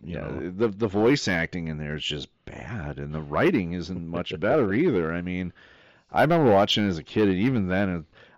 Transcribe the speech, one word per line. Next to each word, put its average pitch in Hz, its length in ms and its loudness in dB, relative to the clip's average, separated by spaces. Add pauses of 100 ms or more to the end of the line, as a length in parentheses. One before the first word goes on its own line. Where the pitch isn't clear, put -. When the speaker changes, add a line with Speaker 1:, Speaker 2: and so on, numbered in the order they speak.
Speaker 1:
you 85 120 -10
Speaker 2:
Yeah, 76 140 -6
Speaker 1:
know. 69 220 -6
Speaker 2:
the, 104 180 0
the 104 200 -2
voice 110 400 2
acting 85 400 -2
in 78 80 -4
there 76 200 -6
is 73 80 -8
just 71 240 -6 (180)
bad, 73 520 -10
and 71 160 -8
the 78 60 -6
writing 87 540 0
isn't 87 340 -6
much 85 280 -6
Speaker 1:
<laughs> - 40 -10
Speaker 2:
better 110 320 2
either. 101 400 2
I 87 80 -4
mean, 90 320 -6 (580)
I 98 120 2
remember 151 280 4
watching 104 360 4
it - 20 2
as 85 100 0
a 76 40 -8
kid, 104 260 2
and 92 100 2
even 113 300 0
then, 95 220 0
it, 85 140 -4 (340)